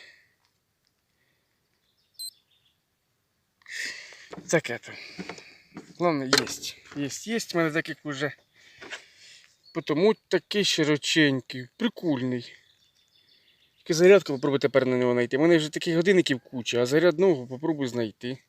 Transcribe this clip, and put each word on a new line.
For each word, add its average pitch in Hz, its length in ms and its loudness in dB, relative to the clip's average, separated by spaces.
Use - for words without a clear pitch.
Таке 151 300 -2
то. - 140 -16
Головне, 147 420 -2
єсть. - 380 -8
Єсть, 143 320 -8
єсть. 220 280 -6
У - 20 2
мене 160 140 0
таких 156 320 -6
уже. 143 280 -6
Потому 170 400 0
такий - 520 -2
широченький, 143 1000 0
прикольний. 127 760 -4
Тільки 170 80 -2
зарядку 180 400 6
попробуй 139 260 0
тепер 131 260 4
на 127 120 2
нього 123 160 2
знайти. 123 240 0
У 143 40 2
мене 170 160 6
вже 151 120 0
таких 160 260 -4
годинників 170 440 4
куча, 120 420 -4
а 123 40 4
зарядного 160 640 2
попробуй 139 400 -4
знайти. 120 500 -6